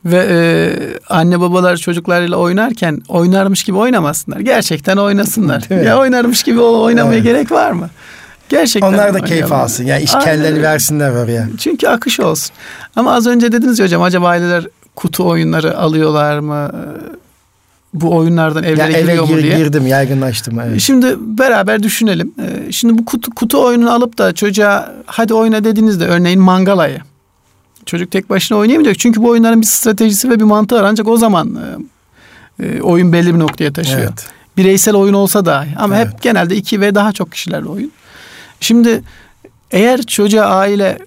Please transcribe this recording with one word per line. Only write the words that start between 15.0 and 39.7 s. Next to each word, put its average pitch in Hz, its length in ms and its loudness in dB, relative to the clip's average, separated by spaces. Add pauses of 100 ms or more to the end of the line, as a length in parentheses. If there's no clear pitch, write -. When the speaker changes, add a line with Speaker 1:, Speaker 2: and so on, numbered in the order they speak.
Speaker 1:
oyunları 160 480 -2
alıyorlar 151 600 0
mı? 147 320 -6 (1200)
Bu 165 220 0
oyunlardan 160 480 2
evlere 156 280 0
Speaker 2:
Ya 160 60 2
eve 165 40 2 (100)
Speaker 1:
giriyor 165 180 2
mu 160 60 2
Speaker 2:
gir-, 151 80 2
Speaker 1:
diye. 156 140 2
Speaker 2:
girdim, 147 300 2
yaygınlaştım, 131 720 -2
evet. 117 220 -2
Speaker 1:
Şimdi 262 380 2
beraber 220 640 0
düşünelim. 208 580 -2
Ee, 190 300 -8
şimdi 233 260 2
bu 226 80 -2
kutu, 233 260 -6
kutu 262 340 0
oyununu 240 280 2
alıp 240 240 -2
da 190 160 0
çocuğa 202 600 0 (120)
"Hadi 226 280 -2
oyna." 220 300 2
dediğinizde 214 420 2
örneğin 175 360 2
mangalayı. 185 580 2 (840)
Çocuk 175 260 -6
tek 190 180 -4
başına 196 280 0
oynayamayacak. 233 420 2
Çünkü 220 220 2
bu 240 80 4
oyunların 226 320 4
bir 214 40 2
stratejisi 220 640 0
ve 233 100 2
bir 220 40 2
mantığı 214 320 2
var. 214 80 2
Ancak 214 240 0
o 233 100 2
zaman, 220 420 0 (1000)
e, - 60 -6
e, - 160 -6
oyun 175 320 2
belli 170 200 2
bir 170 60 2
noktaya 151 340 -2
taşıyor. 135 280 -2
Speaker 2:
Evet. 110 260 -8 (300)
Speaker 1:
Bireysel 196 380 2
oyun 196 180 2
olsa 196 320 0
dahi. 143 220 -2 (100)
Ama 202 200 -2
Speaker 2:
Evet. 233 160 0
Speaker 1:
hep - 80 -18
genelde 190 340 0
iki 202 260 -2
ve 202 140 0
daha 208 160 2
çok 185 200 -6
kişilerle 160 380 -8
oyun. 202 220 -10 (680)
Şimdi 233 420 2 (720)